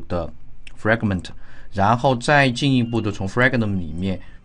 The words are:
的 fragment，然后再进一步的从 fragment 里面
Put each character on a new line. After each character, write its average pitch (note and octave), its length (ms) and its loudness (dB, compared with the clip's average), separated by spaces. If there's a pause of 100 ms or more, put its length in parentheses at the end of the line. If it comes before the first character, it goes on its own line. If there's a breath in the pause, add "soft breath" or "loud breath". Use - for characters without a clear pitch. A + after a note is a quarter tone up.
的 E2+ 240 -4 (500)
fragment， G#2+ 440 2 (480 soft breath)
然 G2+ 240 4
后 C3 180 2
再 C#3 340 4
进 C3+ 240 0
一 B2 80 4
步 A#2 200 0
的 G2+ 100 -2
从 G2 160 -4
fragment A#2+ 500 2
里 E2 140 -4
面 F2+ 260 -2 (280 soft breath)